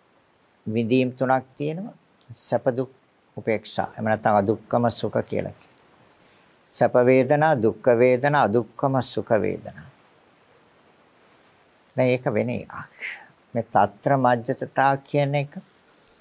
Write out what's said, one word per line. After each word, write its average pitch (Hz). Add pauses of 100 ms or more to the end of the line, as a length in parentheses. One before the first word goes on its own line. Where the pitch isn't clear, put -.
(680)
විඳීම් 120
තුනක් 131
තියෙනවා. 160 (340)
සැප, -
දුක්, 123 (460)
උපේක්ෂා. -
එහෙම 113
නැත්නම් 110
අදුක්කම 107
සුඛ -
කියලා 98
කියනවා. - (1000)
සැප -
වේදනා, 131
දුක්ඛ 107
වේදනා, 127
අදුක්කම 123
සුඛ -
වේදනා. 95 (2000)
දැන් 131
ඒක 123
වෙන 113
එකක්. - (840)
මේ 113
තත්‍ර 104
මජ්ජතතා 127
කියන 143
එක 143 (640)